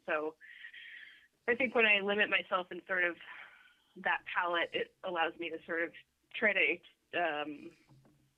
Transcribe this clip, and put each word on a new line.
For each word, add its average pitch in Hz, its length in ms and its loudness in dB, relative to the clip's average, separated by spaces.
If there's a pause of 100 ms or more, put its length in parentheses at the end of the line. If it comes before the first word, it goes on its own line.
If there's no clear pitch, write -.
so 156 300 -2 (1120)
I 240 60 2
think 240 200 0
when 233 100 6
I 208 140 6
limit 202 300 2
myself 185 420 0
in 180 160 -10
sort 185 160 0
of 170 140 0 (800)
that 185 220 -2 (140)
palette, 175 380 0
it - 220 -4 (100)
allows 170 340 0
me 165 120 -6
to 190 160 -6
sort 165 180 -2
of 165 80 -4 (420)
try 208 200 4
to, 165 680 0
um, 151 520 -2 (680)